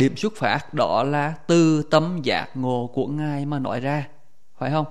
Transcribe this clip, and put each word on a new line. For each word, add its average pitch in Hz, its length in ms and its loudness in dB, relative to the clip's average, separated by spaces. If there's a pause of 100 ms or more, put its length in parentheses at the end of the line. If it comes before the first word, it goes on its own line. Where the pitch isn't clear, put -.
điểm 135 160 4
xuất 214 200 -4
phát 131 380 -2
đó 110 280 2
là 147 320 0 (120)
từ 160 360 6
tâm 160 400 2
giác 107 340 0
ngộ 123 380 -2
của 135 120 0
Ngài 147 400 -2
mà 147 120 -2
nói 120 220 -2
ra." 139 280 -2 (500)
Phải 131 120 -2
không? 156 200 0